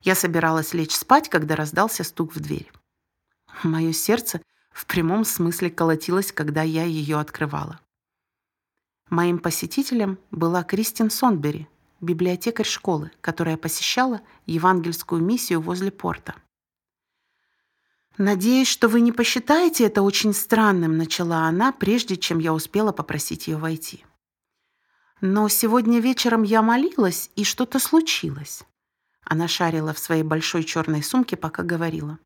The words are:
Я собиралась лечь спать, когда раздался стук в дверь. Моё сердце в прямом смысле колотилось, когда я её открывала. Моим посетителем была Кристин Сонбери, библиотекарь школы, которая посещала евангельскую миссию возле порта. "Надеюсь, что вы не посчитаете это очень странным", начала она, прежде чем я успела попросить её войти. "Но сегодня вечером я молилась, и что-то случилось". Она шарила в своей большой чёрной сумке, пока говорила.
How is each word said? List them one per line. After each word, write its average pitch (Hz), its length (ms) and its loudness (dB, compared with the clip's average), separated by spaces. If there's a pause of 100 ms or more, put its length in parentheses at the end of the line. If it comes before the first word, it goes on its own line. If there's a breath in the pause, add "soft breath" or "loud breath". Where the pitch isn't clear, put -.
Я 190 140 4
собиралась 160 580 0
лечь 160 220 -2
спать, 302 320 4
когда 156 300 0
раздался 165 480 -2
стук - 280 -6
в 160 60 -8
дверь. - 320 -8 (920)
Моё 165 280 0
сердце 208 500 -2 (300)
в - 140 -16
прямом 180 400 0
смысле 170 440 -2
колотилось, 170 640 0
когда 151 300 -2
я 160 240 0
её 156 340 -2
открывала. 151 640 -6 (1300)
Моим 175 300 2
посетителем 196 800 -2 (120)
была 170 320 0
Кристин 220 460 -2
Сонбери, 156 580 0 (320)
библиотекарь 180 680 -2
школы, 160 540 -4
которая 165 380 -2
посещала 233 640 -2 (240 soft breath)
евангельскую 170 760 2
миссию 180 380 0
возле 180 320 -4
порта. - 440 -8 (1800)
"Надеюсь, 208 500 2
что - 220 2
вы 233 120 4
не 233 100 6
посчитаете 262 720 2
это 208 160 2
очень 202 320 2
странным", 190 640 2
начала 165 500 0
она, 196 240 2
прежде 208 460 0
чем 165 220 -2
я 160 120 0
успела 196 400 0
попросить - 560 -6
её 156 120 -4
войти. 160 460 -8 (1160)
"Но 202 280 2
сегодня 233 500 4
вечером 233 440 2
я 220 200 4
молилась, 233 720 0
и 208 80 -2
что-то - 360 -2
случилось". 165 840 0 (600)
Она 165 240 -2
шарила 160 460 -2
в - 60 -10
своей 160 240 0
большой 156 400 -2
чёрной 156 400 -2
сумке, 240 340 0
пока 156 240 -6
говорила. 160 640 -4